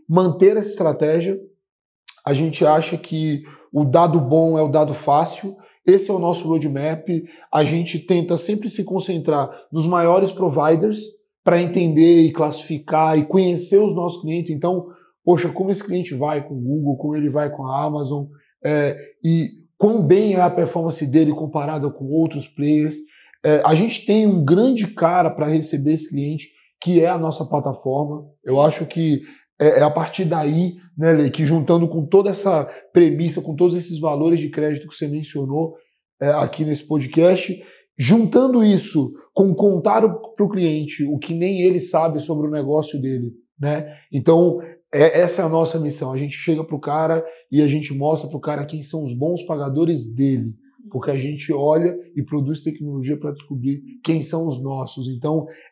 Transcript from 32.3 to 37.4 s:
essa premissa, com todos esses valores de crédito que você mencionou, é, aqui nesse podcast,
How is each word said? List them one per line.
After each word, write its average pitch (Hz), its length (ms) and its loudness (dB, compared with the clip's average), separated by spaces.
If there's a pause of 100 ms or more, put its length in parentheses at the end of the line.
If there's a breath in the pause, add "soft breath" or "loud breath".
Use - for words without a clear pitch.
essa 175 340 -2 (280 loud breath)
premissa, 160 480 2
com 151 160 -10
todos 175 180 2
esses 170 240 -8
valores 156 400 0
de 151 120 -6
crédito 151 360 -6
que - 80 -20
você 151 140 -8
mencionou, 147 680 -6 (460 loud breath)
é, 143 120 0
aqui 151 340 -2
nesse 147 200 -4
podcast, 165 720 2 (400 loud breath)